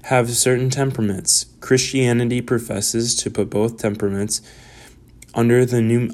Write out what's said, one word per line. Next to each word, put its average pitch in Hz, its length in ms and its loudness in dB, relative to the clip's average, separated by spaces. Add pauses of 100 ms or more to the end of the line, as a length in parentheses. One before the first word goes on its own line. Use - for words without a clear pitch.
have 120 260 2
certain 127 400 0
temperaments. 117 760 -2 (140)
Christianity 123 840 2
professes 113 760 -2
to - 120 -4
put 98 220 -2
both 113 260 0
temperaments 104 640 -2 (920)
under 120 280 4
the 120 200 2
new, 117 300 2